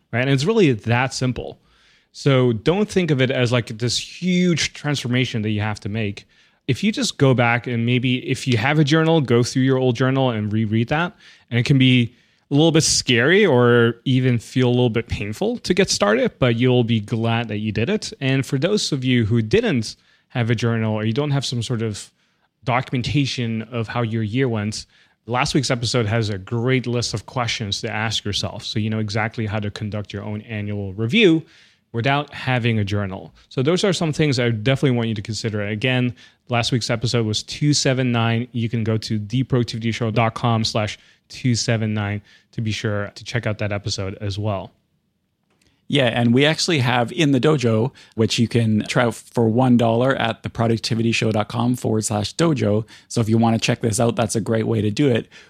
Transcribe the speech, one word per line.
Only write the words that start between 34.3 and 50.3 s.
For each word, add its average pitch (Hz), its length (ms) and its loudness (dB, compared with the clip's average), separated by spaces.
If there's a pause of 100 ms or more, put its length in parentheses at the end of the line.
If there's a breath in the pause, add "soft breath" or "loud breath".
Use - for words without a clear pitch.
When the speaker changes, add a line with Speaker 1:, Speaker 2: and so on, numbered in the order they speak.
Speaker 1:
I 120 100 2
definitely 123 480 0
want 113 120 -2
you 110 60 -4
to 101 60 -8
consider. 107 400 -6
Again, 120 540 -2 (320 soft breath)
last 117 240 0
week's 123 180 -2
episode 117 380 0
was 107 160 -2
two 147 300 0
seven 131 380 0
nine. 117 400 0
You 117 180 -4
can 113 140 -2
go 110 140 0
to 107 220 -4
the 104 240 -4
productivity 117 480 -2
show 110 180 -4
dot 113 240 0
com 113 300 0
slash 110 340 -4 (320 soft breath)
two 123 260 -2
seven 110 400 0
nine 104 260 -4 (300 soft breath)
to - 100 -8
be 107 100 -4
sure 104 440 -4
to - 80 -20
check 117 240 -4
out 107 120 -4
that 104 120 -4
episode 101 500 -6
as 98 160 -6
well. 101 340 -4 (1160)
Speaker 2:
Yeah, 139 180 4
and 117 300 2
we 139 100 6
actually 160 320 0
have 120 340 2
in 151 200 2
the 139 80 4
dojo, 120 520 2 (220 loud breath)
which 110 240 0
you 117 100 2
can 110 400 2
try 123 180 2
out 113 100 -2
for - 340 0
one 123 260 4
dollar 120 400 2
at 113 280 -2